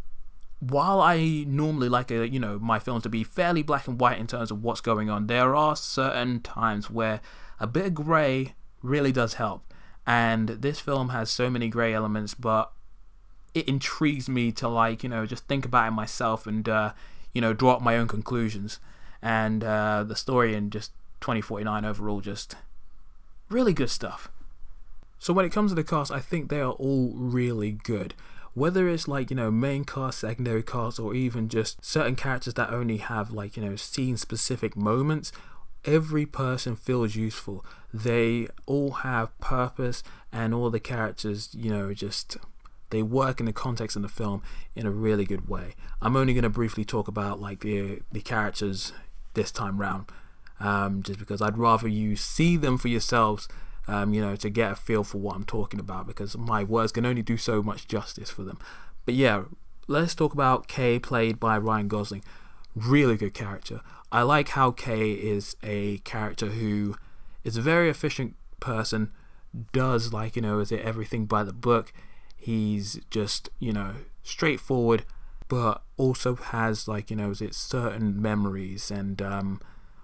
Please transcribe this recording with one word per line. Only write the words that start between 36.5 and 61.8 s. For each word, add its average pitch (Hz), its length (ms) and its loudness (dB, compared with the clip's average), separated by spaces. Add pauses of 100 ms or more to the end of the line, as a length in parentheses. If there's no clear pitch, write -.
feels 117 400 0
useful. 107 500 -4 (280)
They 117 540 2 (200)
all 139 240 2
have 123 480 -2
purpose, 127 640 0 (280)
and 113 220 0
all 120 160 2
the 110 100 0
characters, 107 720 -4
you 110 160 -2
know, 101 240 0
just, - 440 -4 (520)
they 110 140 2
work 127 360 2
in 123 60 0
the 110 80 0
context 117 420 -2
of 101 60 -2
the 98 80 -4
film 104 320 -2 (340)
in 113 120 -2
a 101 40 2
really 104 340 2
good 95 220 0
way. 92 280 -4 (260)
I'm 127 160 4
only 131 160 6
gonna 120 160 6
briefly 110 340 0
talk 107 240 0
about, 101 320 -2
like, 101 200 -8
the, 101 420 -2 (100)
the 107 100 -2
characters 104 720 -2 (420)
this 107 160 0
time 98 280 -2
round, 98 280 -4 (520)
um, 101 440 2
just 98 160 -6
because 101 200 -4
I'd 107 200 2
rather 117 280 6
you 107 280 2
see 170 420 4
them 135 220 4
for 123 80 0
yourselves 113 600 2 (420)
um, 104 240 2
you 107 80 4
know, 101 140 0
to 104 140 -2
get 107 220 2
a 101 40 -4
feel 107 280 0
for 101 140 -6
what 101 180 -4
I'm 98 80 -4
talking 101 360 0
about, 98 260 -6
because 104 320 -6
my 113 260 2
words 110 280 4
can 120 140 2
only 123 180 2
do 117 140 2
so 107 260 2
much 101 240 -4
justice - 420 -4
for - 140 -6
them. 92 160 -10 (460)
But 123 100 2
yeah, 117 300 6 (420)
let's 156 260 2
talk 156 200 2
about 131 340 4
Kay, 120 320 2
played 113 400 2
by 110 180 4
Ryan 107 300 2